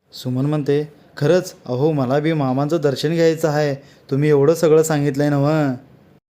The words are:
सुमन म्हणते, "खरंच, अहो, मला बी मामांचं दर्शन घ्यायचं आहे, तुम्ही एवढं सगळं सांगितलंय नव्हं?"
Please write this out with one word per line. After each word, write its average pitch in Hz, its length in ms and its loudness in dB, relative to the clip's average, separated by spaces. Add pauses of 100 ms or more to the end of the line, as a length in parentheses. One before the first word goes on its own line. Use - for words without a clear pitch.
(140)
सुमन 127 320 -6
म्हणते, 147 460 -2 (260)
"खरंच, 180 380 0 (100)
अहो, 131 260 0
मला 139 280 0
बी 156 140 -2
मामांचं 147 480 -2
दर्शन 143 320 -2
घ्यायचं 165 360 2
आहे, 147 260 0 (360)
तुम्ही 147 180 0
एवढं 147 240 4
सगळं 160 300 4
सांगितलंय 147 460 0
नव्हं?" 143 440 0 (600)